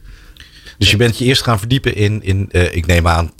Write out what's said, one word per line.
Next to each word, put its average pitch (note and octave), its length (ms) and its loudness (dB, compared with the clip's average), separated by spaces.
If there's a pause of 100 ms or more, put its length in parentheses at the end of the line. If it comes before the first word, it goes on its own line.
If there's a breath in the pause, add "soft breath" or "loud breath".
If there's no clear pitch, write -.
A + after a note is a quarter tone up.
(800 loud breath)
Dus - 140 2
je G#2+ 60 2
bent A#2+ 200 2
je A#2+ 80 -2
eerst B2+ 180 0
gaan A2+ 160 0
verdiepen A#2+ 360 -2
in, G#2 280 0
in, G2 280 -2
eh, F2+ 240 0
ik E2 100 -2
neem E2+ 220 2
aan, E2 320 0